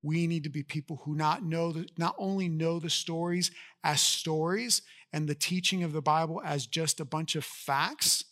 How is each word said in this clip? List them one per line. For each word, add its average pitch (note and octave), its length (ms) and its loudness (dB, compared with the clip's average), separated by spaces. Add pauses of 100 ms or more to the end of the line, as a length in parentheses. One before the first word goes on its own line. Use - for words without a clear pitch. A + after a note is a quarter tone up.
We D#3+ 240 2
need E3 160 0
to D3+ 80 -4
be C#3 140 -6
people D3+ 400 -6
who D3+ 100 -4
not D#3 300 2
know E3 260 0
the, D#3+ 160 -6 (100)
not E3+ 220 0
only F#3+ 300 0
know E3 320 0
the E3 100 -4
stories F3 640 0 (320)
as D3 160 4
stories E3+ 800 2 (300)
and D3+ 160 -2
the D3 80 0
teaching F3+ 480 0
of D#3 80 -2
the D#3 100 -2
Bible D#3 420 2
as D3 220 -2
just D#3+ 320 -2
a D#3+ 60 -4
bunch D#3 320 -2
of D3+ 80 -4
facts - 880 0